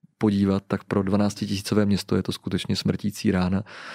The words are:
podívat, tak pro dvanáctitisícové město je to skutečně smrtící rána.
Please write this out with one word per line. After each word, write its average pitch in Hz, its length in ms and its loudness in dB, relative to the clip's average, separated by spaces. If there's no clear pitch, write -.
podívat, 98 500 4
tak - 160 -2
pro 101 200 0
dvanáctitisícové 101 840 0
město 101 300 0
je 95 80 0
to - 80 -4
skutečně - 440 -4
smrtící - 560 -2
rána. 90 320 0